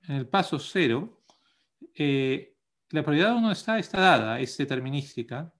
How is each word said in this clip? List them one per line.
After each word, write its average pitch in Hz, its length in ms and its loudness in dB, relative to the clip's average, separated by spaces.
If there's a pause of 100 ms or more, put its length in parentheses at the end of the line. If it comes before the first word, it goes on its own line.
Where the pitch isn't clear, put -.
en 139 100 -6
el 131 140 -4
paso 185 320 0
cero, 156 640 -2 (680)
eh, 139 640 -2 (340)
la 156 120 -2
probabilidad 156 300 2
de 240 60 2
uno 226 120 2
está, 220 280 -2
está 196 220 -4
dada, 123 400 4
es 127 160 -6
determinística. 135 1040 -6